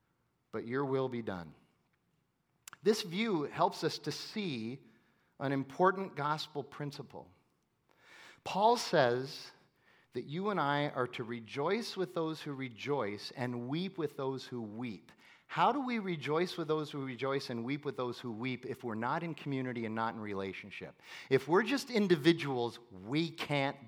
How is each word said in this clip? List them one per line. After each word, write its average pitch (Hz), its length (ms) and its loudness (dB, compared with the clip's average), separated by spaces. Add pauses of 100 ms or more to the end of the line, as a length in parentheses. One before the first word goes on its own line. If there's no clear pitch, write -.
(540)
But 107 120 -6
your 131 200 0
will 131 240 2
be 120 120 -4
done." 90 320 -6 (1300)
This 214 200 6
view 185 440 0
helps 180 380 0
us 151 160 2
to 147 120 -6
see 131 680 -4 (600)
an 135 120 0
important 180 640 2
gospel 147 480 -2
principle. 139 640 -10 (1160)
Paul 208 320 6
says 135 720 2 (640)
that 123 120 -4
you 180 240 -2
and 185 120 2
I 143 340 2
are 123 120 2
to 123 180 -6
rejoice 127 720 -2
with 180 160 -2
those 160 260 -2
who 147 140 -6
rejoice 117 840 -2
and 123 320 -2
weep 175 300 -2
with 151 180 -4
those 135 300 -4
who 123 160 -6
weep. 110 500 -8 (360)
How 185 260 4
do 277 120 -2
we 240 140 0
rejoice 170 560 0
with 160 140 -2
those 156 200 2
who 143 140 -6
rejoice 135 460 -2
and 117 160 -2
weep 143 180 -2
with 139 140 -4
those 123 200 -2
who 123 140 -6
weep 120 340 -4
if 120 200 -6
we're 110 100 0
not 127 260 2
in 165 140 -4
community 127 500 -2
and 110 80 -2
not 113 200 2
in 113 80 -8
relationship? 98 720 -6 (340)
If 135 200 4
we're 190 140 8
just 247 260 0
individuals, 156 880 4 (260)
we 151 260 0
can't 143 440 0 (120)